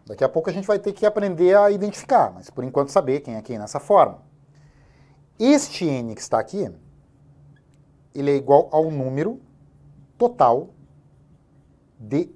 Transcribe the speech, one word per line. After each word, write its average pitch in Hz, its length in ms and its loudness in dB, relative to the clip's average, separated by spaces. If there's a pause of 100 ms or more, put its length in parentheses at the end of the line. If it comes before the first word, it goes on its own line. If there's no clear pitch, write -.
Daqui 107 160 -8
a 131 60 2
pouco 160 200 -4
a 190 40 -4
gente 190 160 -6
vai 208 100 0
ter 208 140 -6
que 208 120 -4
aprender 190 520 2
a 208 160 4
identificar, 202 600 0
mas - 160 -20
por - 140 -10
enquanto 139 280 -2
saber 143 300 0
quem 123 140 -12
é 110 80 -10
quem 117 160 -12
nessa 104 220 -10
fórmula. - 420 2 (1120)
Este 277 480 0
N 123 300 -4
que 104 60 -16
está - 180 -2
aqui, 127 340 -6 (1400)
ele 139 160 -2
é 143 60 2
igual 139 340 4
ao 160 180 0
número 147 520 -6 (760)
total 156 540 0 (1300)
de 123 380 -6